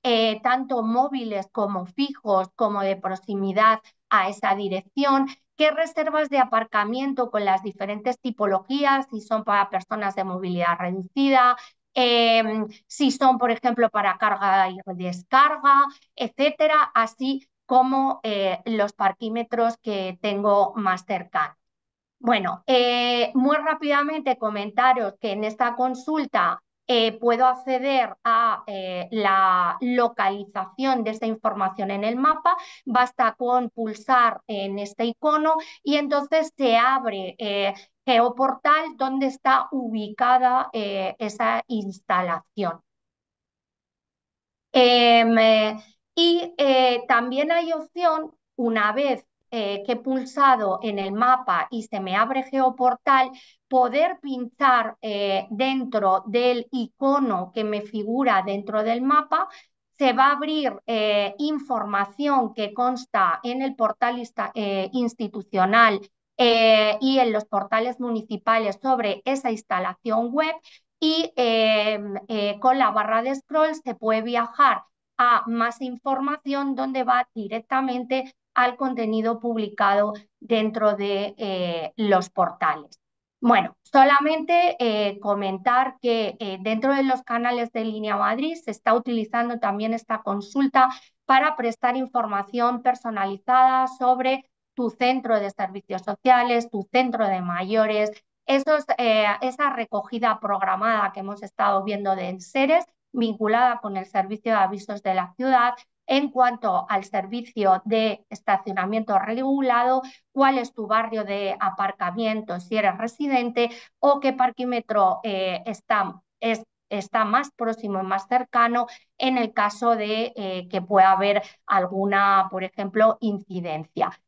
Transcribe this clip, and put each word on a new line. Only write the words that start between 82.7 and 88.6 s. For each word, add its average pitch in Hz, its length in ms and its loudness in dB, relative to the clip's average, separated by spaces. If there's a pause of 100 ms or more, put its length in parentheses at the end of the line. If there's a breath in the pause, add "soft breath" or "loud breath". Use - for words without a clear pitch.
Bueno, 226 420 2
solamente, 311 960 4
eh, 208 400 0
comentar 202 800 0
que, 226 380 -2
eh, 190 220 -8
dentro 220 320 0
de 277 100 0
los 262 200 0
canales 240 500 -2
de 220 100 -4
Línea 214 320 -4
Madrid 233 400 -2
se 285 160 -10